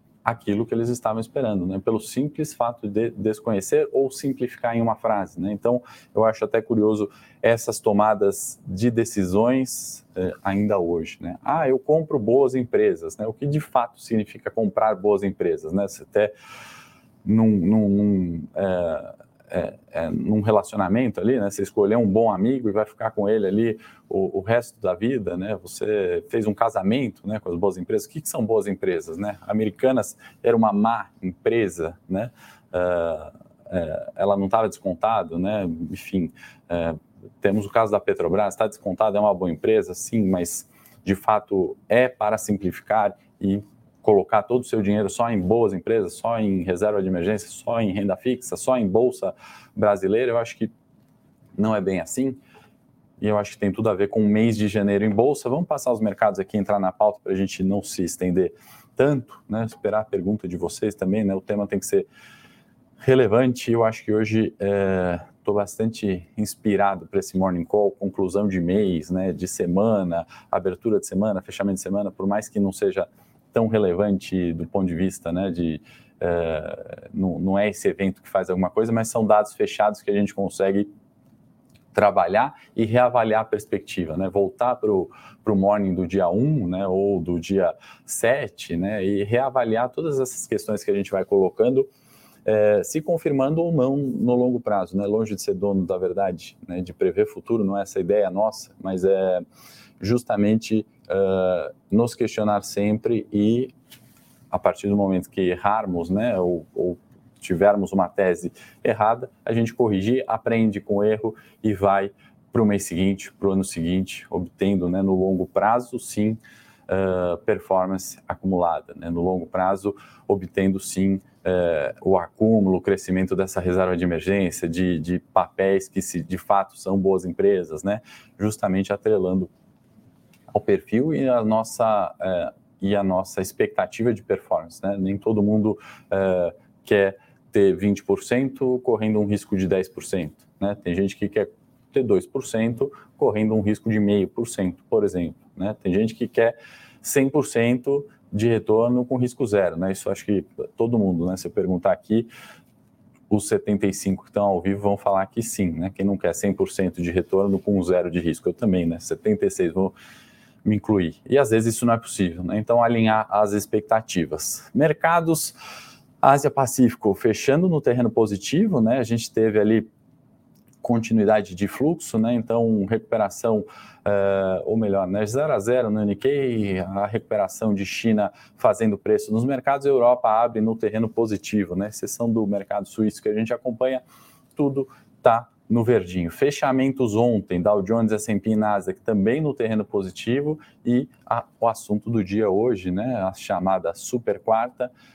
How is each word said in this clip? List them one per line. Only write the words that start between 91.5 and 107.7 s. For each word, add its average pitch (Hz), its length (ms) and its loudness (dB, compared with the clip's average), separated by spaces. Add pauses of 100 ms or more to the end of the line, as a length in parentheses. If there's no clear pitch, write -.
eh, 107 360 4
se 156 200 -6
confirmando 156 580 0
ou 170 100 0
não 135 240 2
no 123 400 0
longo 123 240 2
prazo, 95 380 -2
né? 101 100 -2
Longe 107 280 0
de 95 80 -10
ser 101 100 -2
dono 95 320 0
da 90 140 -4
verdade, 90 580 -4 (100)
né, 90 140 -8
de 87 140 -10
prever 98 320 0
futuro, 110 360 -4
não 98 140 0
é 98 60 -4
essa - 160 -6
a - 20 -2
ideia 98 300 2
nossa, 104 420 -4 (100)
mas 92 220 -4
é 95 380 2 (580)
justamente, 110 840 0 (240)
eh, 92 640 0 (180)
nos 117 240 2
questionar 104 480 -2
sempre 107 680 -2
e, 113 380 2 (800)
a 92 80 -4
partir 98 300 0
do 101 80 2
momento 95 320 0
que 98 140 -4
errarmos, 90 680 -2
né, 104 320 0
ou, 90 340 -2
ou 87 220 -2 (420)
tivermos 98 540 2